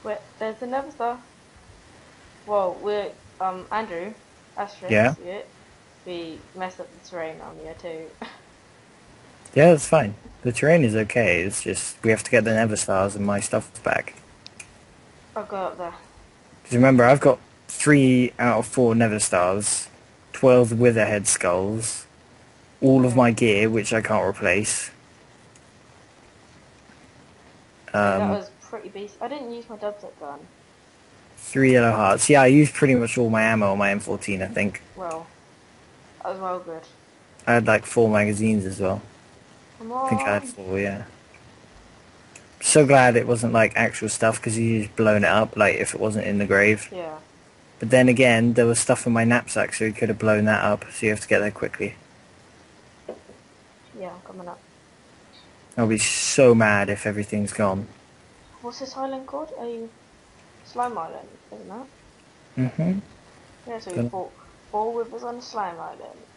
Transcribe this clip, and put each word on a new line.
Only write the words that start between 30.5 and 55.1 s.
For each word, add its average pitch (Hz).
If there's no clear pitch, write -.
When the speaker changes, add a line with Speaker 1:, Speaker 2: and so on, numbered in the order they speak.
Speaker 2:
Three 131
yellow 120
hearts. 110
Yeah, 143
I 131
used 143
pretty 135
much 117
all 117
my 110
ammo 107
on 98
my 101
M 101
fourteen, 101
I 95
think. 101
Speaker 1:
Well, 170
that 185
was 190
well 185
good. 165
Speaker 2:
I 120
had, 117
like, 107
four 113
magazines 107
as 95
well. 95
Speaker 1:
Come 226
Speaker 2:
I 262
think 110
I 101
had 101
Speaker 1:
on. 90
Speaker 2:
four, 95
yeah. 101
So -
glad 127
it 117
wasn't, 117
like, 110
actual 110
stuff, 110
'cause 113
you 113
just 101
blown 107
it 85
up, 110
like, 98
if -
it -
wasn't 104
in 101
the 101
grave. 101
Speaker 1:
Yeah. 160
Speaker 2:
But 117
then 127
again, 120
there 120
was 117
stuff -
in 120
my 113
knapsack, 117
so 110
he 110
could 107
have 107
blown 107
that 104
up, 104
so -
you 107
have 107
to -
get 101
there 104
quickly. 104
Speaker 1:
Yeah, 175
I'm 185
coming 185
up. 175